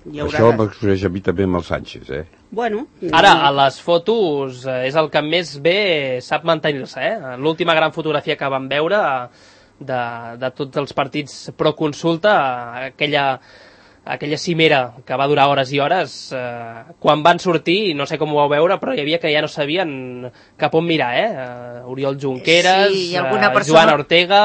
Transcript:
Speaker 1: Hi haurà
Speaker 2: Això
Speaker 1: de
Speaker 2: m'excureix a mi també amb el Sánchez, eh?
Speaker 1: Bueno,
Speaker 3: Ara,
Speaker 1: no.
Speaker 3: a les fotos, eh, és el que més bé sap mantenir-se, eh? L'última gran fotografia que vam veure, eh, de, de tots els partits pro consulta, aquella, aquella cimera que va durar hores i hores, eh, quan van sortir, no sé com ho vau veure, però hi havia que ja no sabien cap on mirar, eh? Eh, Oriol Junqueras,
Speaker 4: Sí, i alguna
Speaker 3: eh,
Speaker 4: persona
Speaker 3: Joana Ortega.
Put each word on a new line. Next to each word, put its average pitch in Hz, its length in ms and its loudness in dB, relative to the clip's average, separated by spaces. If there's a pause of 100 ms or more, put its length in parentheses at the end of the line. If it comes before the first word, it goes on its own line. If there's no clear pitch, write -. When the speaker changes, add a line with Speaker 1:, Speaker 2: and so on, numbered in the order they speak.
Speaker 1:
Hi 147 160 -10
haurà - 160 -4
Speaker 2:
Això 113 140 8
Speaker 1:
de 110 100 2
Speaker 2:
m'excureix 98 460 0
a 87 80 -2
mi 98 100 -6
també 92 240 0
amb 87 140 -2
el - 20 -10
Sánchez, - 480 -8
eh? 76 100 -8 (320)
Speaker 1:
Bueno, 226 300 -4 (240)
Speaker 3:
Ara, 170 240 6
Speaker 1:
no. 143 160 2
Speaker 3:
a - 20 0 (120)
les 135 180 0
fotos, 165 880 0
eh, 127 160 -4
és 135 160 -2
el 151 80 0
que 151 160 0
més 156 400 -2
bé 160 560 0
sap 156 240 -4
mantenir-se, 156 640 -2
eh? 143 320 -8
L'última 165 320 0
gran 160 180 2
fotografia 151 460 -4
que 139 160 -4
vam 131 160 -4
veure, 165 320 0
eh, 131 600 -6 (200)
de, 131 220 -4 (420)
de 127 160 -4
tots 135 240 -6
els - 80 -14
partits 143 640 -6
pro 156 180 2
consulta, 165 600 0 (560)
aquella, 143 380 0 (760)
aquella 147 320 -6
cimera 151 560 2 (100)
que 131 140 -6
va 139 80 0
durar 143 240 2
hores 135 240 0
i 139 80 0
hores, 156 300 -2 (260)
eh, 120 640 -12
quan 151 240 2
van 175 160 4
sortir, 175 560 0
no 139 80 -2
sé 151 160 -6
com 151 80 -2
ho 147 80 0
vau 143 140 4
veure, 165 260 2
però - 160 -4
hi 151 80 -4
havia 156 180 -2
que 160 140 -2
ja 151 80 2
no 151 80 -2
sabien 135 800 -6 (320)
cap 151 160 0
on 165 80 0
mirar, 147 320 0
eh? 190 160 0
Eh, 123 560 -12
Oriol 135 320 -4
Junqueras, 175 720 4
Speaker 4:
Sí, 185 180 -2
i 180 60 -4
alguna - 320 2
Speaker 3:
eh, - 60 -2
Speaker 4:
persona 160 260 6
Speaker 3:
Joana 160 160 6
Ortega. 175 480 4